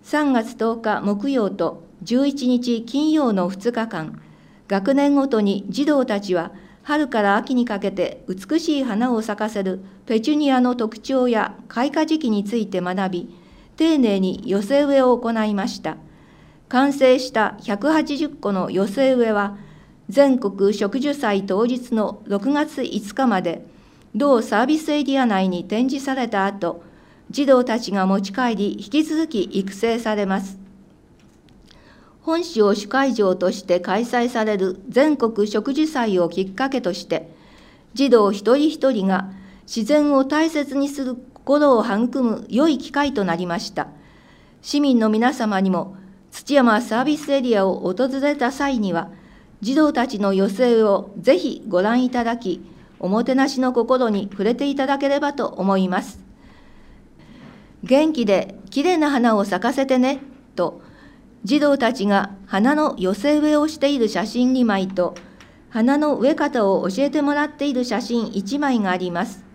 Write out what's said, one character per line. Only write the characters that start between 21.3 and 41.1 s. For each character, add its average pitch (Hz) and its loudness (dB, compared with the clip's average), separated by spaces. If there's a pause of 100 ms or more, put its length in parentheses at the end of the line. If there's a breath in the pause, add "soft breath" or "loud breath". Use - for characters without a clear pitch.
当 196 0
日 247 -4
の 220 -2
六 202 -2
月 294 -2
五 - -6
日 269 0
ま 190 2
で、 165 -6 (500 loud breath)
同 262 4
サ 220 0
ー 262 2
ビ 311 2
ス 311 -6
エ 294 0
リ 269 0
ア 262 2
内 190 2
に 180 -4
展 247 0
示 269 -4
さ 262 -4
れ 247 -4
た 196 0
後、 196 -4 (460 loud breath)
児 277 -2
童 247 6
た 240 -2
ち 233 -8
が 196 0
持 196 2
ち 196 -8
帰 240 0
り、 196 -2
引 - -12
き 311 2
続 320 -2
き 202 -4
育 190 -4
成 226 -2
さ 220 -2
れ 202 -2
ま 190 -2
す。 - -12 (1600 soft breath)
本 330 -2
市 226 -2
を 202 6
主 202 -10
会 269 2
場 185 2
と 185 0
し 185 -10
て 180 0
開 196 -2
催 240 0
さ 226 -2
れ 214 0
る 190 -2 (100)
全 285 4
国 220 0
植 240 -2
樹 311 0
祭 226 0
を 170 2
き 175 -4
っ 190 -6
か 180 -2
け 247 -2
と 175 -2
し - -10
て、 - -6 (600 loud breath)
児 269 0
童 214 6
一 214 2
人 302 2
一 269 0
人 190 0
が 190 -2 (340 loud breath)
自 226 -6
然 294 2
を 269 4
大 311 0
切 285 -4
に 277 0
す 285 -8
る 254 -6 (180)